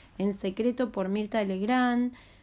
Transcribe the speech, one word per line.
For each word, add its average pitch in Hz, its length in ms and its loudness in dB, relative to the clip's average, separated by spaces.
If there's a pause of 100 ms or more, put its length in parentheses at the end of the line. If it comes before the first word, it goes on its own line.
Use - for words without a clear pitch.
(200)
en 202 180 2
secreto 233 540 0
por 190 180 -2
Mirta 214 340 0
Legrand, 240 720 2 (300)